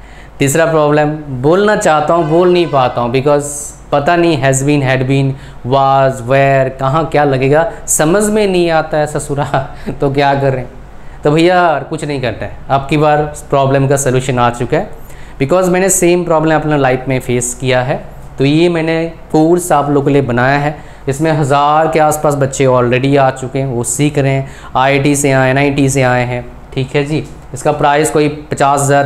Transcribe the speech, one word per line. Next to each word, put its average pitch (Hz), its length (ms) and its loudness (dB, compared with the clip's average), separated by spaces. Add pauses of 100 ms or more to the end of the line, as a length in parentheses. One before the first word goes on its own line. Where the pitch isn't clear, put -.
(400)
तीसरा 143 260 2
problem, 151 520 2 (240)
बोलना 196 340 4
चाहता 156 380 2
हूँ, 165 160 0
बोल 180 240 4
नहीं 175 140 2
पाता 127 340 0
हूँ 120 120 -4
because 143 440 0 (340)
पता 147 240 2
नहीं 170 220 2
has 135 260 0
been, 143 200 0
had 131 240 0
been, 135 220 0 (380)
was, 135 540 2
where, 135 480 2 (100)
कहाँ 135 320 0
क्या 147 120 2
लगेगा, 139 400 2 (240)
समझ 170 360 2
में 214 240 0
नहीं 175 240 2
आता 156 260 0
है 151 100 0
ससुरा, 147 380 -4 (340)
<laughs> - 220 -10
तो 139 120 0
क्या 139 280 2
करें? 131 240 -2 (580)
तो - 80 2
भैया 170 260 4 (320)
कुछ 160 140 -8
नहीं 143 180 -4
करना 107 240 -4
है, - 120 -10 (120)
आपकी 135 280 0
बार 151 260 2 (260)
problem 135 380 2
का 139 100 2
solution 127 420 0
आ 120 100 4
चुका 127 280 -4
है - 120 -4 (520)
because 180 280 2
मैंने 185 200 2
same 175 360 2
problem 160 300 2
अपना 151 220 0
life 131 300 0
में 131 120 -2
face 123 420 -4
किया 127 200 0
है। 143 160 -2 (400)
तो 135 80 2
ये 160 240 4
मैंने 165 340 -2 (280)
कोर्स 170 400 2
आप 143 180 2
लोगों 139 180 2
के 139 60 2
लिए 139 80 4
बनाया 123 380 0
है, 151 160 -4 (340)
इसमें 156 220 0
हज़ार 147 560 2
के 156 120 0
आसपास 151 360 2
बच्चे 135 300 0
already 127 520 2
आ 135 140 4
चुके 131 280 -6
हैं, 135 80 -4
वो 120 180 -4
सीख 147 320 -2
रहे 135 140 2
हैं, 135 160 -2 (280)
आईआईटी 139 400 2
से 139 160 0
आए, 131 200 4
एनआईटी 143 380 2
से 131 140 0
आए 123 220 2
हैं, 123 200 -6 (280)
ठीक 131 220 -4
है 143 100 0
जी। 147 200 -4 (280)
इसका - 180 -2
price 151 400 2
कोई 151 160 2 (240)
पचास 139 300 0
हज़ार, 139 240 2